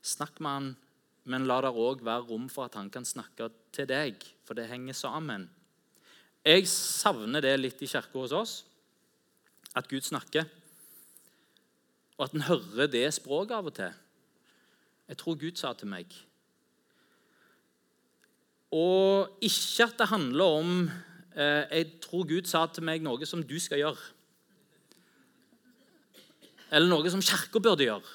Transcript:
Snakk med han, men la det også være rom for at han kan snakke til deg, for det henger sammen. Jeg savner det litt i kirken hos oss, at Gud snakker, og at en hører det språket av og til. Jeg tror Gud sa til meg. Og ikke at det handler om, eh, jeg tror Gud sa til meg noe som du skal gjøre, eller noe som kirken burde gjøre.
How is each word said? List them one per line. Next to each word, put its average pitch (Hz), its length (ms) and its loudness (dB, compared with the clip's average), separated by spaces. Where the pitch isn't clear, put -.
Snakk - 400 -8
med 143 140 -2
han, 139 140 -4
men 131 160 -2
la 127 160 2
det 131 160 0
også 120 300 0
være 120 180 -2
rom 117 240 -6
for 131 160 -8
at 117 160 -12
han 98 100 -10
kan 123 140 -12
snakke 113 460 -8
til 139 140 -6
deg, 131 340 -2
for 113 80 -8
det 113 140 -8
henger 127 260 -10
sammen. 131 480 -6
Jeg 180 320 8
savner 135 720 0
det 135 160 4
litt 131 240 -6
i 131 60 -8
kirken 131 320 -6
hos 127 100 -6
oss, 214 220 -2
at - 160 -6
Gud 135 160 -6
snakker, 156 400 -2
og 143 80 -2
at 135 100 -8
en 151 140 -2
hører 123 400 2
det 127 160 2
språket 196 380 -4
av 180 100 -6
og - 80 -12
til. 90 160 -6
Jeg 139 120 -14
tror 165 200 -4
Gud 170 200 -8
sa 127 160 -6
til 101 160 -10
meg. 87 160 -12
Og 190 720 4
ikke - 400 2
at 233 160 -2
det 214 160 4
handler 156 460 4
om, 175 100 0
eh, 147 280 2
jeg 165 240 0
tror 180 280 -4
Gud 175 200 -2
sa 165 180 2
til 165 220 -8
meg 160 160 -2
noe 139 220 -4
som 170 180 -6
du 143 160 -8
skal 147 240 -2
gjøre, - 300 -6
eller 156 180 6
noe 170 220 4
som 185 140 0
kirken - 400 0
burde 160 220 6
gjøre. 107 180 -2